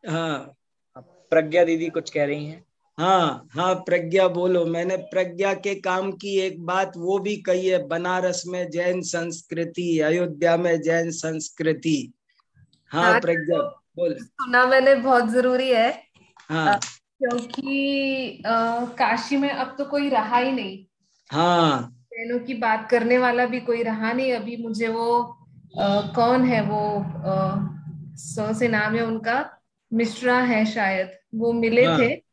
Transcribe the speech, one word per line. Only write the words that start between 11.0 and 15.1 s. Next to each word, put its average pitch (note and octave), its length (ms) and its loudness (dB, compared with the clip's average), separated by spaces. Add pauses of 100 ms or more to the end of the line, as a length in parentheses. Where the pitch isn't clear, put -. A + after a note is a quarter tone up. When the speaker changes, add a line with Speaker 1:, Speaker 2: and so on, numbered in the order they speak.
Speaker 1:
संस्कृति। D#3+ 1000 -2 (760)
हाँ, F3 240 2
Speaker 3:
हाँ, A3+ 80 4
Speaker 1:
प्रज्ञा, F#3+ 380 0
Speaker 3:
तो - 40 0 (340)
Speaker 1:
बोल। C4 180 -2
Speaker 3:
सुना B3 520 0
मैंने, C4 280 6
बहुत B3 340 4